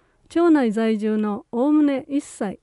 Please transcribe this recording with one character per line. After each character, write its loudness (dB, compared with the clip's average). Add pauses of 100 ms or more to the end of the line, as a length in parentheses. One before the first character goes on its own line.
(300)
町 2
内 4
在 -2
住 -2
の -4
お -2
お 2
む 4
ね -2
一 -4
歳、 -10